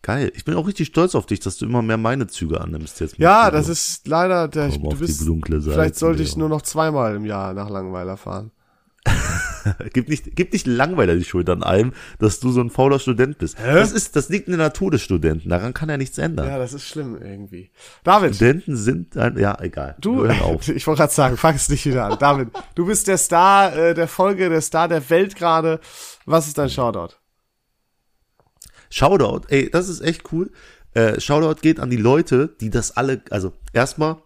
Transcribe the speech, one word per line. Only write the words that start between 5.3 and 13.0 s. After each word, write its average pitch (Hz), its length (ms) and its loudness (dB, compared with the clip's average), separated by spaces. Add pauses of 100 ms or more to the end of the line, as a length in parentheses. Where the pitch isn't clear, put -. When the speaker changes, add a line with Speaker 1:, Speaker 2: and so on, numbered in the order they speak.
Speaker 1:
Seite, 76 140 -2
Speaker 2:
vielleicht 78 220 2
sollte 160 280 0
ich - 60 -4
Speaker 1:
Leon. 160 100 -6
Speaker 2:
nur 156 80 0
noch 151 140 -2
zweimal 151 520 -2
im 104 120 -6
Jahr 98 280 -6
nach 101 160 -8
Langweiler 92 460 -8
fahren. 98 340 -12 (540)
Speaker 1:
<laughs> - 80 4 (800)
Gib 127 160 -2
nicht, - 280 -6
gib - 160 -2
nicht - 160 -4
Langweiler 123 480 2
die 90 80 0
Schuld 90 260 -2
an 87 140 0
allem, 107 280 2 (280)
dass 107 180 2
du 127 140 -2
so 123 80 4
ein 120 100 -2
fauler 135 300 4